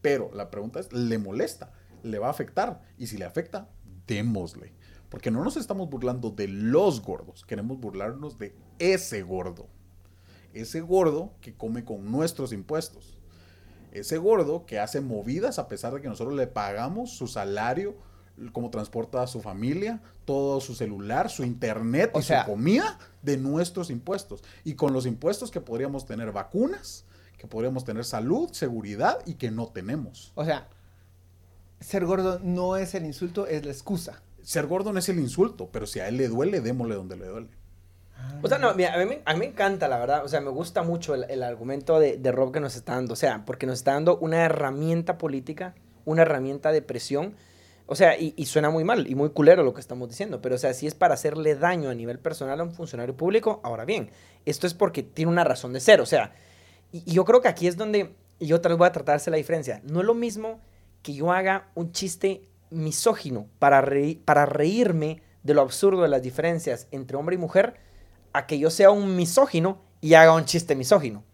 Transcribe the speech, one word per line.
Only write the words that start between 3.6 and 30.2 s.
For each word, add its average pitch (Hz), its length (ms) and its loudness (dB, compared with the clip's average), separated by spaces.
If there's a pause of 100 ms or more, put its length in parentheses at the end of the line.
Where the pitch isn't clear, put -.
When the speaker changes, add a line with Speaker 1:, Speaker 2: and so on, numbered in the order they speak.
Speaker 1:
démosle. 104 680 -6 (360)
Porque - 220 -8
no 120 140 -2
nos 277 120 -4
estamos 190 340 -8
burlando 123 400 -6
de 101 180 -6
los 117 540 2
gordos. - 420 -12
Queremos 117 360 -8
burlarnos 120 580 -10
de 202 160 -14 (240)
ese 185 440 -2
gordo. 95 460 -8 (840)
Ese 113 260 -10
gordo 170 600 0
que - 140 -20
come 117 300 -8
con 104 260 -10
nuestros 143 420 -4
impuestos. 151 680 -10 (720)
Ese 101 280 -6
gordo 170 480 2
que 107 120 -6
hace 110 220 -4
movidas 131 580 -4
a 139 100 -8
pesar 117 260 -8
de 143 60 -8
que 143 80 -12
nosotros 117 260 -8
le 135 120 -2
pagamos 123 680 -6
su 131 140 -10
salario, 110 680 -4 (580)
cómo 120 180 -8
transporta 113 520 -6
a 127 40 -4
su 123 160 -10
familia, 139 580 -6 (240)
todo 139 380 -2
su 131 120 -12
celular, 110 540 -4
su - 160 -8
internet 120 680 -2
Speaker 2:
O 151 60 0
Speaker 1:
y - 20 -2
Speaker 2:
sea, 139 220 2
Speaker 1:
su 104 60 -8
comida 196 480 0 (220)
de 139 160 -2
nuestros 165 540 -4
impuestos. 127 520 -8 (220)
Y 156 100 -6
con 143 200 0
los 131 100 -2
impuestos 151 460 -4
que 175 100 -8
podríamos 131 460 -8
tener 113 260 -8
vacunas, 220 720 -4 (320)
que - 100 -20
podríamos 127 380 -4
tener 117 220 -8
salud, 151 460 -2
seguridad 117 720 -4
y 170 80 -10
que 120 160 -6
no 113 160 -6
tenemos. 107 680 -12